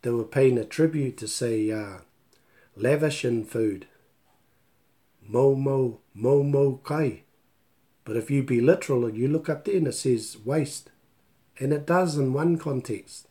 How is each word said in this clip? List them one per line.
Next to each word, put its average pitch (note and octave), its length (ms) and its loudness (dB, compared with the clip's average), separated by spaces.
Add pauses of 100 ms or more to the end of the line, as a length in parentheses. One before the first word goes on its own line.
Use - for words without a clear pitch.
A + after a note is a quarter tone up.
They A#2+ 80 -4
were A#2 140 0
paying C3 340 4
a A2 60 -2
tribute D3+ 540 0
to G#2+ 100 -12
say, A2 420 -2
uh, G#2+ 280 -8 (760)
lavish D3 480 0
in A#2+ 200 0
food. G#2+ 420 -2 (1400)
Mau B2 320 2
mau, C3+ 440 0 (160)
mau C3 280 2
mau C#3 400 2
kai. D3+ 400 -2 (800)
But G#2+ 120 -6
if A#2 140 -4
you C#3 120 2
be B2+ 180 2
literal C3+ 440 4
and A2 120 -4
you A#2+ 120 -2
look D#3+ 200 -2
up D3 160 -4
there G3+ 120 -2
and E3+ 100 2
it B2+ 60 -2
says - 520 -2
waste, C#3 460 -4 (680)
and C#3 140 -2
it D3 140 -2
does F3 300 2
in C3+ 160 0
one D#3+ 240 2
context. C3 760 -8